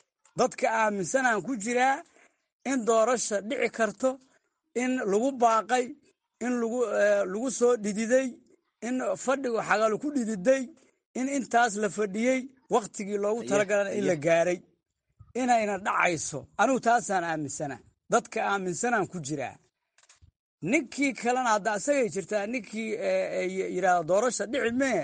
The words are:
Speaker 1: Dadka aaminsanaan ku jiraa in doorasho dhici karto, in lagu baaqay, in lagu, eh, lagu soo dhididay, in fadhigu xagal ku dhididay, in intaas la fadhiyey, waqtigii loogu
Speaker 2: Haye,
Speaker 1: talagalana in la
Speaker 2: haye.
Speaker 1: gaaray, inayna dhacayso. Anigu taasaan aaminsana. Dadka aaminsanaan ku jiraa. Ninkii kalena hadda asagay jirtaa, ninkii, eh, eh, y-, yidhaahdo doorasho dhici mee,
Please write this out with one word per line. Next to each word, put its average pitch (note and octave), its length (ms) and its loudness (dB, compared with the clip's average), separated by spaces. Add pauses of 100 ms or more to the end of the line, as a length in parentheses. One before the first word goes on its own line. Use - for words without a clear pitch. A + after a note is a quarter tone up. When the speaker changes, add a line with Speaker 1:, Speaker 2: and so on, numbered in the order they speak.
(360)
Speaker 1:
Dadka A#3+ 340 0
aaminsanaan A3 720 2
ku A#3+ 140 -6
jiraa A#3+ 400 2 (720)
in C4+ 180 0
doorasho A3+ 560 2
dhici A#3 300 -2
karto, A3+ 400 0 (680)
in B3+ 220 0
lagu A3 340 2
baaqay, A#3 520 2 (560)
in B3 180 -2
lagu, A#3 200 -2 (140)
eh, G3+ 340 4
lagu G#3+ 240 -4
soo A#3+ 260 2
dhididay, A3 520 2 (540)
in B3 140 -4 (200)
fadhigu B3+ 460 -2
xagal G#3 360 2
ku D4 120 -6
dhididay, A#3+ 520 2 (540)
in B3+ 120 -4
intaas A#3+ 480 2
la G#3+ 120 0
fadhiyey, A3 520 0 (300)
waqtigii G3+ 480 -2
loogu G#3 220 -2
Speaker 2:
Haye, A#3 80 -10
Speaker 1:
talagalana G3+ 440 0
in G3+ 140 -2
la F#3 60 2
Speaker 2:
haye. D#3 80 -2
Speaker 1:
gaaray, E3+ 380 2 (760)
inayna A3+ 460 2
dhacayso. F3 600 -2 (180)
Anigu A#3 240 2
taasaan G3+ 440 2
aaminsana. D3+ 520 -6 (340)
Dadka A3 340 0
aaminsanaan G3+ 640 -2
ku F#3 120 -10
jiraa. B2+ 360 -8 (1040)
Ninkii C4+ 520 0
kalena B3 360 0
hadda G#3+ 220 2
asagay B3 360 0
jirtaa, G3 380 -4
ninkii, A3 480 -6
eh, F#3+ 380 -2
eh, F#3 160 -2
y-, F#3+ 240 -4
yidhaahdo F3+ 340 2
doorasho G3+ 400 0
dhici A#3 260 -2
mee, B3+ 320 0